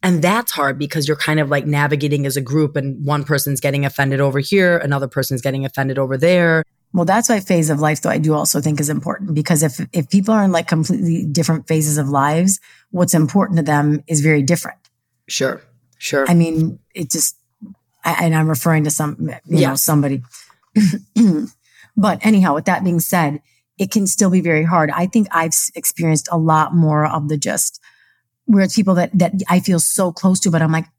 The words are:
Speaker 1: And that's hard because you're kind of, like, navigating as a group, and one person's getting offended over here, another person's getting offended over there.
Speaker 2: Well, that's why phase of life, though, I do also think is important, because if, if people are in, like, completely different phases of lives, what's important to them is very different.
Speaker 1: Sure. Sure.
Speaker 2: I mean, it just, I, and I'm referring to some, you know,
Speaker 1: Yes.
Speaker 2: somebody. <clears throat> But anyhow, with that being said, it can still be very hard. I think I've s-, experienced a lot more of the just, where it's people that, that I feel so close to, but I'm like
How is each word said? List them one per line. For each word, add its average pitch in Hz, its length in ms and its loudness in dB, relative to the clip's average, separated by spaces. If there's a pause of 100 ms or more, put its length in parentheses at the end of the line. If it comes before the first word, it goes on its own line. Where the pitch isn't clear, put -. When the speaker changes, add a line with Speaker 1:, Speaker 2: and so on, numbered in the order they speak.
Speaker 1:
And 180 200 0
that's 214 320 0
hard 139 260 -2
because 147 300 -4
you're 151 80 0
kind 156 240 0
of, 143 80 -2
like, 143 180 -2
navigating 143 580 0
as 135 120 -4
a 143 40 -4
group, 147 360 -2
and 139 280 -6
one 143 200 -2
person's 143 340 -2
getting 143 260 -2
offended 139 360 -2
over 139 180 0
here, 180 380 2
another 139 320 -2
person's 131 320 -4
getting 135 240 -4
offended 135 340 -4
over 135 160 -2
there. 165 480 2 (300)
Speaker 2:
Well, 175 100 2
that's 196 240 2
why 214 140 0
phase 165 280 0
of 147 120 0
life, 156 200 0
though, 165 80 -2
I 165 80 0
do 156 160 0
also 147 280 -2
think 151 180 -2
is 147 100 -2
important, 170 440 -6
because 151 280 0
if, 156 300 -2
if 160 180 -4
people 202 240 2
are 220 80 2
in, 190 120 2
like, 170 160 -2
completely 165 560 0
different 160 420 0
phases 151 300 0
of 147 100 -2
lives, 151 540 0 (300)
what's 180 220 0
important 175 440 2
to 165 60 0
them 147 440 0
is 156 140 0
very 151 200 2
different. 160 360 -2 (500)
Speaker 1:
Sure. - 340 -4 (360)
Sure. 139 320 -2
Speaker 2:
I 175 40 4
mean, 165 460 0 (160)
it 180 160 -8
just, - 240 -4 (680)
I, 170 200 -2
and 160 80 2
I'm 156 140 2
referring 156 380 0
to 151 60 -2
some, 147 280 -4
you 160 60 -6
know, 156 340 -4
Speaker 1:
Yes. 135 220 0
Speaker 2:
somebody. 139 420 0 (920)
<clears throat> 220 40 0 (760)
But 196 280 0
anyhow, 190 300 4
with 160 100 -4
that 185 200 0
being 175 160 0
said, 151 400 -2 (360)
it 190 140 -4
can 202 160 0
still 196 220 0
be 185 100 4
very 160 240 0
hard. 165 280 2
I 175 160 -2
think 208 240 0
I've 165 180 -2
s-, - 260 -4
experienced 160 560 -2
a 170 60 0
lot 156 360 2
more 156 320 2
of 151 220 -4
the 151 100 -2
just, - 440 -6 (640)
where 196 180 4
it's 185 120 -2
people 190 200 2
that, 175 240 0
that 170 140 2 (160)
I 180 100 4
feel 180 220 0
so 180 320 0
close 185 280 0
to, 202 80 2
but 165 120 2
I'm 160 100 2
like 160 140 -2 (120)